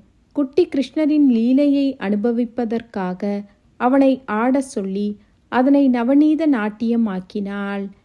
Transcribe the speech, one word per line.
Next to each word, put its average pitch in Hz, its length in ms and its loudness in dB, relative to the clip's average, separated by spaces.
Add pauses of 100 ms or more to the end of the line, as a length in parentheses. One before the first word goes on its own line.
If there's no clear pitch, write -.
(320)
குட்டி 294 360 0
கிருஷ்ணரின் 294 680 0
லீலையை 269 600 2
அனுபவிப்பதற்காக 208 1500 -4 (320)
அவனை 262 500 2
ஆடச் 247 340 0
சொல்லி 208 560 -6 (320)
அதனை 277 420 4
நவநீத 285 560 2
நாட்டியமாக்கினாள். 202 1400 -4 (160)